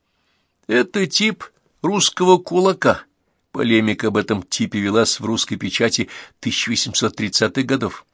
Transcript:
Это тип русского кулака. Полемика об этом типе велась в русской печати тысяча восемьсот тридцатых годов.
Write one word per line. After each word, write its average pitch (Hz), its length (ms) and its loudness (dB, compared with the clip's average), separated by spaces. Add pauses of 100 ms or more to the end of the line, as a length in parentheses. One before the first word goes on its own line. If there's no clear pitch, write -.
(680)
Это 202 380 0
тип 208 380 -2 (360)
русского 180 580 4
кулака. 180 680 2 (480)
Полемика 110 560 2
об 104 80 0
этом 101 260 0
типе 110 380 -4
велась 104 400 2
в 113 40 -8
русской 113 300 -4
печати 104 540 -2 (320)
тысяча - 300 -4
восемьсот 110 440 -2
тридцатых 110 500 0
годов. 117 480 -4